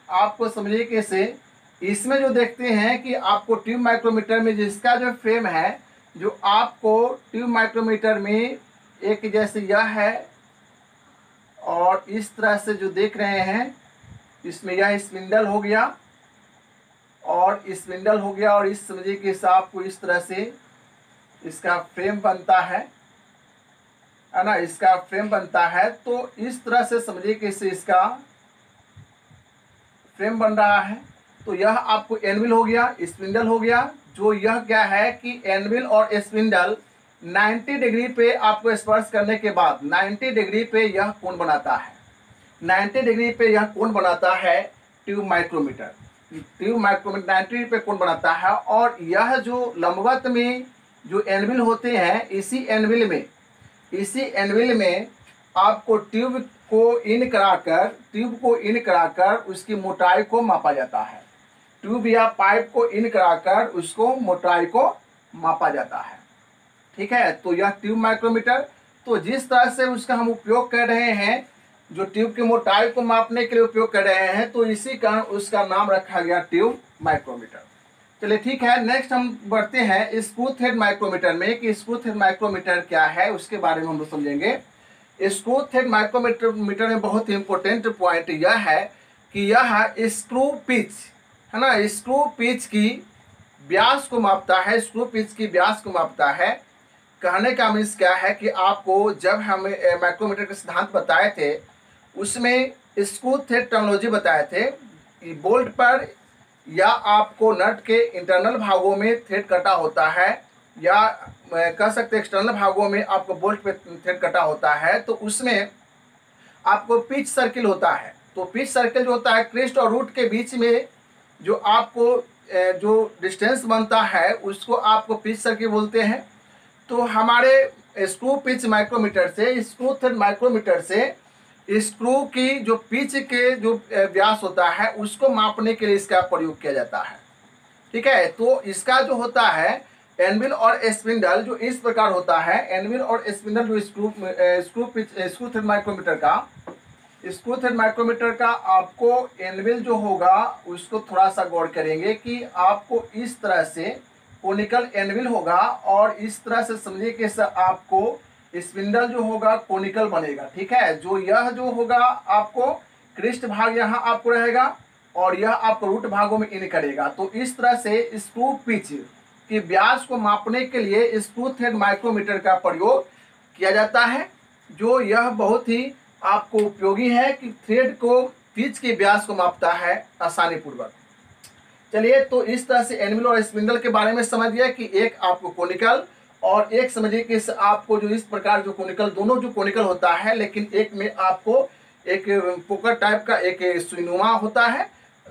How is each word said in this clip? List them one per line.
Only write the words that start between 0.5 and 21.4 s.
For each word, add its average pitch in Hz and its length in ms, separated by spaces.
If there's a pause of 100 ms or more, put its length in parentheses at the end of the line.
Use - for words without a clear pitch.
कि 226 140
इसे, 208 400 (460)
इसमें 226 360
जो 269 100
देखते 233 340
हैं 233 400
कि 254 100
आपको 226 420
ट्यूब 226 260
माइक्रोमीटर 226 580
में 220 160
जिसका 208 400
जो 247 160
फ्रेम 226 360
है, - 320 (380)
जो 190 260
आपको 226 760 (120)
ट्यूब 240 180
माइक्रोमीटर 220 680
में 214 380 (460)
एक 208 280
जैसे 214 280
यह 202 200
है 214 480 (1400)
और 180 460
इस 208 260
तरह 208 220
से 208 160
जो 190 160
देख 202 280
रहे 202 220
हैं, 220 360 (720)
इसमें - 280
यह 202 240
स्पिंडल 196 480
हो 208 140
गया 214 380 (1300)
और 185 440
स्पिंडल 185 500
हो 196 140
गया 208 220
और 202 120
इस 208 200
समझिए 190 280
कि 196 160
इस 190 140
आपको 185 360
इस 190 200
तरह 175 180
से 190 500 (760)